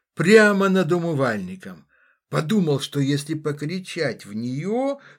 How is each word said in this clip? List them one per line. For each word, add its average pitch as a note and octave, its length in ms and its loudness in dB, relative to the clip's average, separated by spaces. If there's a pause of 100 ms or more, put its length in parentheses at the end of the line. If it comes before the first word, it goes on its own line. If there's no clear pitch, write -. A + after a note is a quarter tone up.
(140)
прямо G3 560 6
над F#3 220 2
умывальником. A2+ 960 -4 (420)
Подумал, D#3 500 0
что - 200 -6
если C#3+ 340 -2
покричать D3+ 920 -6
в G2+ 80 -16
нее, F#3 680 -4 (180)